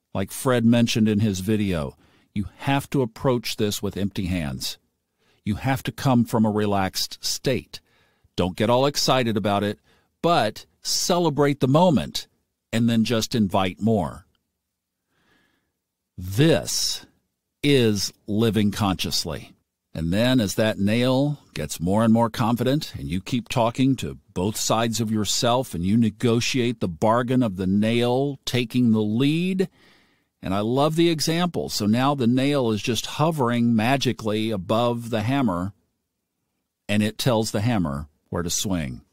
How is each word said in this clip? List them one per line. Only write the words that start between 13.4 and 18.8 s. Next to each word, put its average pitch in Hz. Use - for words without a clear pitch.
more. 95
This 101
is 117
living 107
consciously. 90